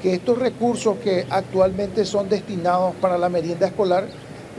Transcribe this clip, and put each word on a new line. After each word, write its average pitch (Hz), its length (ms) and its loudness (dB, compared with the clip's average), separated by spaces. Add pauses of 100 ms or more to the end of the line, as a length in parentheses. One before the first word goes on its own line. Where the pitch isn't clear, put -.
que 185 100 2
estos 208 240 0
recursos 233 600 0
que 190 320 0
actualmente 190 760 0
son 202 240 -2
destinados 180 680 0
para 185 200 2
la 175 140 2
merienda 170 360 0
escolar 185 400 2 (520)